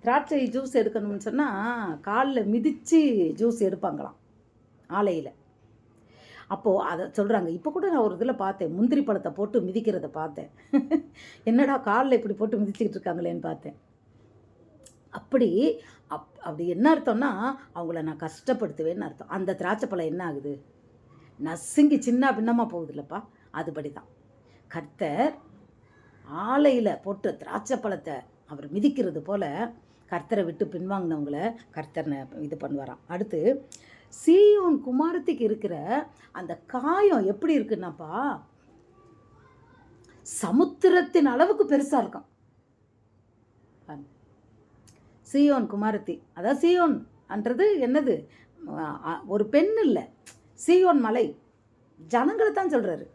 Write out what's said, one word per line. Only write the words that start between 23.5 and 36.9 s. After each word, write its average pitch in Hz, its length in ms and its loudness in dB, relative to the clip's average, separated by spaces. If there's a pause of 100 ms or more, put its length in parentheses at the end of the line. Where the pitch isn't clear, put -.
அதுபடி 151 400 -8
தான். - 140 -18 (600)
கர்த்தர் 170 680 -4 (1000)
ஆலையில 233 680 2
போட்டு 196 340 -6
திராட்சை - 400 -6
பழத்தை 185 380 -6 (320)
அவர் 147 260 -14
மிதிக்கிறது 208 460 0
போல 190 540 -4 (380)
கர்த்தரை 185 340 -2
விட்டு 165 200 -4
பின்வாங்கினவங்கள 170 920 -4 (160)
கர்த்தர் 151 380 -8
ந-, 139 340 -8
இது 151 180 -8
பண்ணுவாராம். 139 460 -8
அடுத்து, 190 580 -2 (640)
சீயோன் 381 540 8
குமாரத்திக்கு 302 640 -2
இருக்கிற 208 600 -2 (260)
அந்த 170 340 -10
காயம் 302 580 2